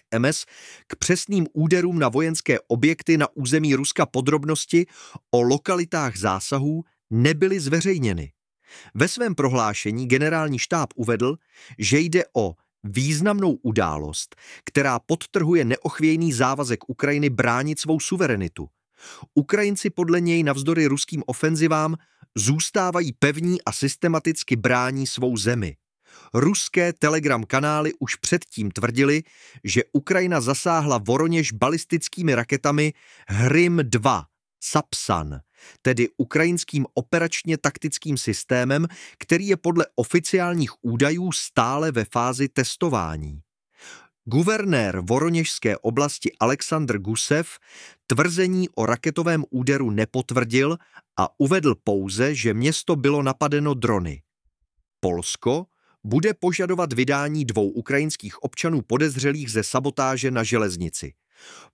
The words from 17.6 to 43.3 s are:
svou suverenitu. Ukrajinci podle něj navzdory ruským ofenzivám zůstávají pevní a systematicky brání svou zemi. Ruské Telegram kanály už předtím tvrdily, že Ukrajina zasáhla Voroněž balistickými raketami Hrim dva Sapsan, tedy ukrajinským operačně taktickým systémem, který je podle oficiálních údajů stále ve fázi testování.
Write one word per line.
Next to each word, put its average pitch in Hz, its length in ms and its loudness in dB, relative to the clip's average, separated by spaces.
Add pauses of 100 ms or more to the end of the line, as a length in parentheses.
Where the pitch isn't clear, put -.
svou 156 200 0
suverenitu. 107 640 -2 (680)
Ukrajinci 202 560 2
podle 175 300 0
něj 170 220 2
navzdory 147 440 2
ruským 139 400 -2
ofenzivám 156 720 0 (400)
zůstávají 160 760 0
pevní 160 500 0
a 117 100 -4
systematicky 160 840 -2
brání 127 500 0
svou 123 300 -2
zemi. 104 400 -2 (580)
Ruské 175 580 2
Telegram 151 520 0
kanály 151 540 0
už - 180 -6
předtím - 540 -4
tvrdily, 139 520 2 (420)
že - 180 0 (100)
Ukrajina 180 480 0
zasáhla 143 580 0
Voroněž 147 540 0
balistickými 156 800 -2
raketami 143 580 0 (360)
Hrim 156 540 4
dva 113 440 0 (400)
Sapsan, 78 720 -2 (420)
tedy 120 260 2 (100)
ukrajinským 156 760 0
operačně 165 640 -2
taktickým 147 600 -4
systémem, 127 680 0 (320)
který 185 280 -2
je 196 100 2
podle 170 380 0
oficiálních 175 760 0 (140)
údajů 147 480 0
stále 143 600 0
ve 113 120 0
fázi 123 440 0
testování. 80 920 -2 (840)